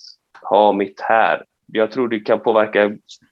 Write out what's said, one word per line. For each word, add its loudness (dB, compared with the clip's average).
har 4
mitt -6
här. 0
Jag -4
tror -4
det -4
kan -2
påverka 0